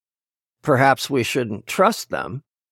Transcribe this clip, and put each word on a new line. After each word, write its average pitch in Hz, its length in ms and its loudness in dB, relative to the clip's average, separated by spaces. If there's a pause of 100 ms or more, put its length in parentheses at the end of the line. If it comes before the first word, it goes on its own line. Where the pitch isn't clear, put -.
(600)
Perhaps 135 480 2
we 135 140 0
shouldn't 110 420 -4
trust - 460 0
them, 78 320 -8 (280)